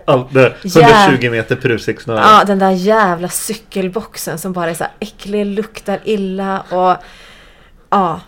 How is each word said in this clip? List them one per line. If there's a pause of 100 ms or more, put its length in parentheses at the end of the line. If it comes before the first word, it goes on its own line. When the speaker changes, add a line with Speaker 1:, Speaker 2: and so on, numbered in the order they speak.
Speaker 1:
Allt
där,
Speaker 2:
jä-
Speaker 1:
hundratjugo
meter
per
utsiktssnöre.
Speaker 2:
Ja,
den
där
jävla
cykelboxen
som
bara
är
så
här
äcklig,
luktar
illa
och... (840)
Ja.